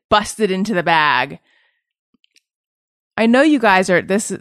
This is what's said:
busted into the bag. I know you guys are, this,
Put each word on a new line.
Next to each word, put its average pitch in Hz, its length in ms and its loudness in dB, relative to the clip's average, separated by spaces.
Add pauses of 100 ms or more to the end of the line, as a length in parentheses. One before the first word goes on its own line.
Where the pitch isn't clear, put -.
busted 208 420 -2
into 190 220 -4
the 175 100 -2
bag. 147 560 0 (1800)
I 220 80 0
know 240 160 4
you 302 180 2
guys 190 300 2
are, 175 120 2
this, 196 280 -4 (120)